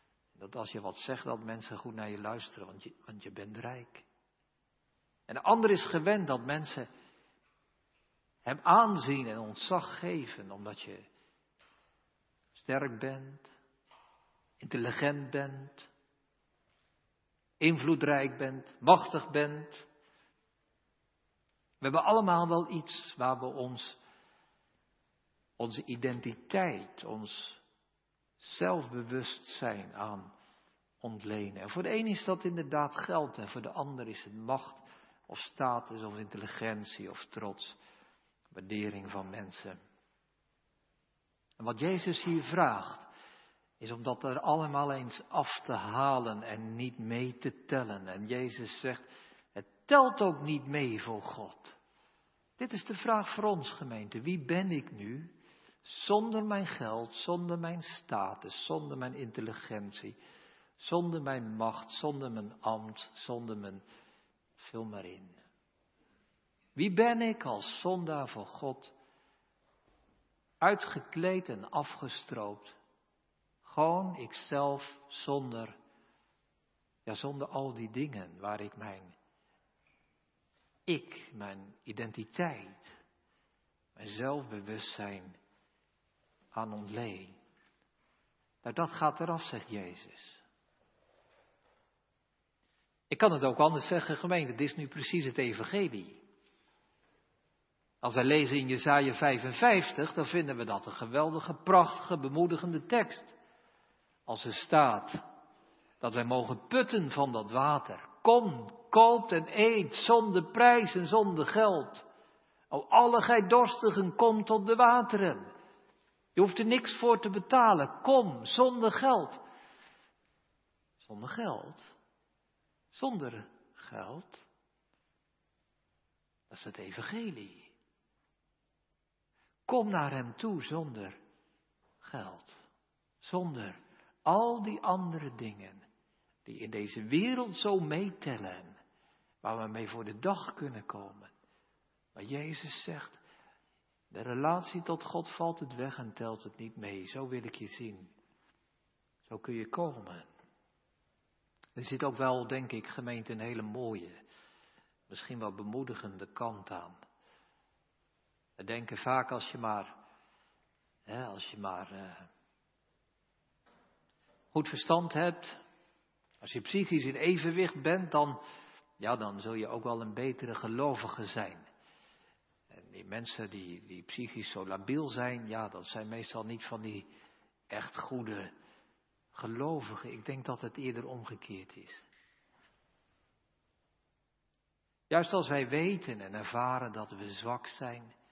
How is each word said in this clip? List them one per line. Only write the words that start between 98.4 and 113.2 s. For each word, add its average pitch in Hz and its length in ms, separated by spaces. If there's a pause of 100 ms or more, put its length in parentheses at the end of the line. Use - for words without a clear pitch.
in 135 120
Jesaja 135 460
vijfenvijftig, 143 960
dan 156 140
vinden 143 300
we 117 80
dat 104 220
een 101 60
geweldige, 151 640
prachtige, 180 640
bemoedigende 160 680
tekst. - 480 (920)
Als 113 180
er 117 80
staat 127 720 (760)
dat 113 160
wij 120 100
mogen 123 420
putten 233 440
van 139 220
dat 107 180
water. 135 580 (140)
"Kom, 220 480 (180)
koopt 226 440
en 170 280
eet, 214 340
zonder 214 560
prijs 240 440
en 180 120
zonder 180 400
geld. 196 580 (640)
O, - 200
alle 240 320